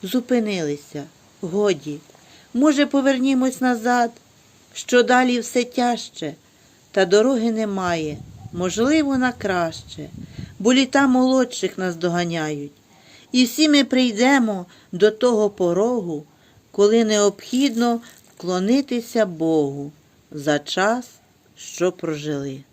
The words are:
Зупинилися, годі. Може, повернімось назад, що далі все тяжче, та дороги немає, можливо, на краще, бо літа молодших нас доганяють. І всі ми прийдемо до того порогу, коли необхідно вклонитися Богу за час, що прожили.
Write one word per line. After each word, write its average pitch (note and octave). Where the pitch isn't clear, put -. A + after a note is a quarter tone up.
Зупинилися, G3
годі. F3
Може, C#4+
повернімось C4
назад, A#3+
що B3
далі B3
все A#3
тяжче, A#3+
та F#3+
дороги A3+
немає, F3+
можливо, C4
на B3
краще, E3+
бо A3+
літа C4+
молодших B3+
нас F#3
доганяють. E3
І B3+
всі D4+
ми C#4+
прийдемо A#3+
до G3+
того G#3+
порогу, F3+
коли A3
необхідно A#3
вклонитися A3+
Богу D3+
за D3+
час, A3
що -
прожили. D3